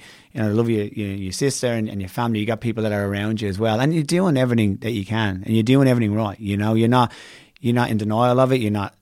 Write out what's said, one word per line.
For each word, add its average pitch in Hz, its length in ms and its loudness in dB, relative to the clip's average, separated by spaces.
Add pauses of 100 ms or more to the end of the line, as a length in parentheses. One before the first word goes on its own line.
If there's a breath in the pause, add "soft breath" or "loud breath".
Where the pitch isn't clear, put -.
(420 loud breath)
know, 107 60 2
I 104 40 2
love 117 180 2
your, 107 160 0
your, 104 240 -6
your 98 220 -8
sister 131 360 -2
and, 113 200 -2
and 101 140 -8
your 92 80 -8
family. 117 300 -2
You 107 60 -2
got 110 140 -2
people 110 240 -4
that 107 80 0
are 101 140 0
around 104 360 -2
you 104 60 -4
as 95 120 -4
well, 110 200 2
and 143 140 2
you're 160 100 0
doing 170 340 0
everything 117 400 2
that - 140 -6
you 104 140 -4
can, 101 400 -2
and 107 80 0
you're 113 100 4
doing 131 240 4
everything 117 260 2
right. 104 260 -4
You 101 180 -2
know, 107 160 0
you're 113 160 4
not, 123 220 4 (480 loud breath)
you're 120 160 -2
not 120 140 0
in 110 80 -2
denial 117 440 2
of 131 120 4
it. 131 80 2
You're 104 100 0
not 101 300 -4